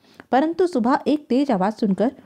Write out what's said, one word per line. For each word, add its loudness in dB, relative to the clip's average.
परंतु 2
सुबह 0
एक -2
तेज 0
आवाज़ -2
सुनकर 0